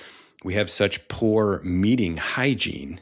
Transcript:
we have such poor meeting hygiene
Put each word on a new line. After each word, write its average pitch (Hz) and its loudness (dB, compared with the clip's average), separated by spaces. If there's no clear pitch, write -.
we 92 -6
have 101 0
such - 0
poor 107 2
meeting 92 2
hygiene 117 -2